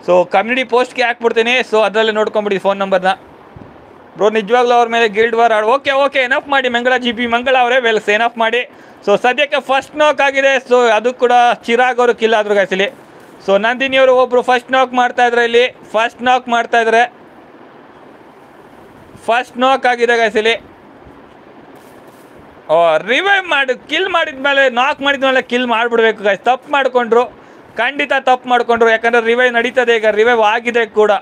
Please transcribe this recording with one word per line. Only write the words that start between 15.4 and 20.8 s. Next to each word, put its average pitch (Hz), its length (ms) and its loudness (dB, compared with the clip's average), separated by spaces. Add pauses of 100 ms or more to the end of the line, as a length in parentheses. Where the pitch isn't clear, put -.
ಇಲ್ಲಿ, 233 160 2 (300)
First 233 340 -4
knock 254 160 0 (120)
ಮಾಡ್ತಾ 233 280 0
ಇದ್ರೆ, 220 160 2 (2250)
First 240 360 -2
knock 262 280 0
ಆಗಿದೆ, 240 300 0
guys, 226 200 0
ಇಲ್ಲಿ. 226 120 0 (2250)